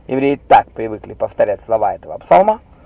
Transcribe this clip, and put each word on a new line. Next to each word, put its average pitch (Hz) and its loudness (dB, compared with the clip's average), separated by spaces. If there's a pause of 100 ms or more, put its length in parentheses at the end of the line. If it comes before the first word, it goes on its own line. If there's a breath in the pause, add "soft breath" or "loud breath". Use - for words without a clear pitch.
Евреи 135 -2
так - 2
привыкли 110 -12
повторять 104 -4
слова 107 -4
этого - -16
псалма, 202 2 (240 soft breath)